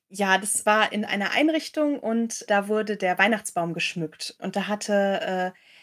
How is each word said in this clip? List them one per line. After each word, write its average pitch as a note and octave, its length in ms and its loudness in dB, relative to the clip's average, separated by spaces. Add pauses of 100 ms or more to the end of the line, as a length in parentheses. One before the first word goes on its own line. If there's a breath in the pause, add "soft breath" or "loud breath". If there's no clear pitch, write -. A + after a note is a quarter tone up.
(100)
Ja, F#3+ 280 2
das - 280 -2
war G#3+ 260 4
in G#3+ 120 -2
einer G3+ 280 -2
Einrichtung D4+ 680 0
und A3+ 480 -2
da G3+ 180 2
wurde G#3+ 300 -2
der F3+ 220 0
Weihnachtsbaum F#3+ 560 2
geschmückt. - 680 -6
Und F#3+ 160 -4
da F#3+ 100 -2
hatte, G3 880 0
äh, - 40 -20 (240 soft breath)